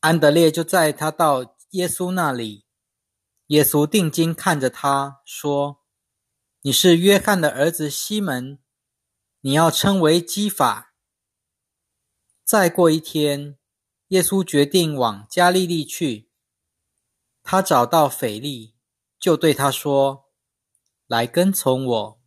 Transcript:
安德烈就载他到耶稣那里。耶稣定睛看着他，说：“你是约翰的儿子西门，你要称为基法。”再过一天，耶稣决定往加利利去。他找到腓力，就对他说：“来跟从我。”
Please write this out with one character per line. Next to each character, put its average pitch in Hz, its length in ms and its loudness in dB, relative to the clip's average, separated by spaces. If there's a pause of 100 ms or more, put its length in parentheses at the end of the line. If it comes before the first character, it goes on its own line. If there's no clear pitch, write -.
安 160 180 2
德 147 100 6
烈 160 220 4
就 165 120 -4
载 160 300 0
他 151 160 -4
到 143 480 -2 (140)
耶 180 160 -4
稣 180 240 -6
那 175 200 -2
里。 110 360 -10 (800)
耶 147 160 4
稣 147 240 0
定 170 240 0
睛 165 240 -2
看 160 240 -2
着 131 100 -2
他， 139 560 -4
说 143 580 -6 (800)
：“你 139 100 -4
是 170 240 4
约 190 220 4
翰 196 240 0
的 151 80 0
儿 143 220 -2
子 151 180 -6
西 208 320 -6
门， 135 380 -8 (840)
你 135 120 -2
要 165 180 4
称 196 280 0
为 165 220 4
基 202 260 -6
法。” 127 460 -4 (1500)
再 196 240 2
过 170 220 2
一 160 80 0
天， 147 580 -6 (520)
耶 185 120 2
稣 190 220 0
决 143 200 2
定 156 320 0
往 110 320 -2
加 180 220 2
利 185 160 0
利 165 180 -4
去。 123 460 -8 (1120)
他 190 220 0
找 135 200 2
到 151 240 2
腓 110 300 -6
力， 123 380 -12 (440)
就 170 160 0
对 151 200 2
他 139 160 0
说 139 580 -2 (760)
：“来 120 220 -2
跟 185 260 0
从 131 320 -2
我。” 107 420 -4